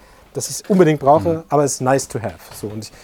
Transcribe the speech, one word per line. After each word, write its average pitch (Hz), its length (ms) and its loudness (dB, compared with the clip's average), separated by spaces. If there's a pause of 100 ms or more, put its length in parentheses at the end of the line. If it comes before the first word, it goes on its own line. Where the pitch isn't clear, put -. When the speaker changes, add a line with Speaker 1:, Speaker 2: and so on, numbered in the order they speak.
(320)
Speaker 1:
dass - 160 -8
ich's - 200 -10
unbedingt 156 320 4
brauche, 147 280 4
Speaker 2:
Mhm. 165 220 -2
Speaker 1:
aber 147 140 2
es 135 100 -2
ist - 80 -8
nice 131 260 0
to 123 140 -8
have. 104 160 -8 (200)
So. 107 100 -8
Und 107 160 -10
ich - 80 -18 (120)